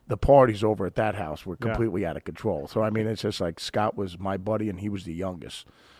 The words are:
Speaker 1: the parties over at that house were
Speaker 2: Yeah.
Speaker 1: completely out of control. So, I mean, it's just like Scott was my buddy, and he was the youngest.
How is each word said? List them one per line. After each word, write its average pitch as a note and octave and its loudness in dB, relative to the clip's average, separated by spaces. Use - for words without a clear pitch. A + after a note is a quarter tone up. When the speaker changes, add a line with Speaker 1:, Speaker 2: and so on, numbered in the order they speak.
Speaker 1:
the A2+ -2
parties A#2+ 8
over G2+ 2
at F2 -6
that G#2 0
house D#2 -8
were F2+ -8
Speaker 2:
Yeah. A2+ -4
Speaker 1:
completely A2 0
out D#2 -4
of - -10
control. D#2 -4
So, A2 -2
I A2 2
mean, G#2+ 0
it's A2 -4
just G#2 -2
like E2+ -4
Scott - -2
was F2 -6
my G2 -4
buddy, G#2+ -2
and F2+ -8
he G#2 -4
was G2 -6
the E2+ -8
youngest. F2+ -8